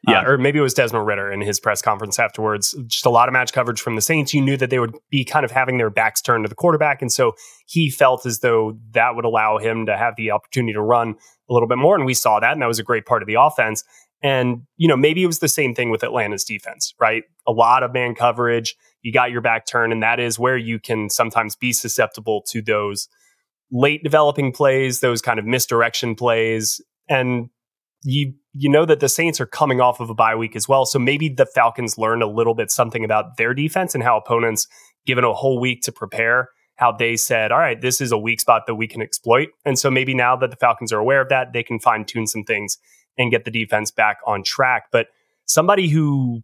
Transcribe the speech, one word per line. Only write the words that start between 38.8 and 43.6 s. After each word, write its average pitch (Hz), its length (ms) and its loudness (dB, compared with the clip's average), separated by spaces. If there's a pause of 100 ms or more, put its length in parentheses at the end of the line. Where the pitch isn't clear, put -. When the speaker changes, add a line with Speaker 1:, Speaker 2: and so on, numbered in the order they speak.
Speaker 1:
can 113 140 -10
exploit." 123 480 0 (140)
And 135 160 0
so 143 100 0
maybe 131 240 0
now 127 220 2
that 123 140 -2
the 123 80 -14
Falcons 117 340 0
are 107 80 0
aware 131 220 2
of 131 80 -2
that, 127 240 0
they 117 100 -4
can 117 160 -6
fine 110 240 0
tune 110 240 -6
some 107 160 -8
things 104 340 -4 (400)
and 123 140 0
get 117 140 -2
the 120 60 -10
defense 110 400 -4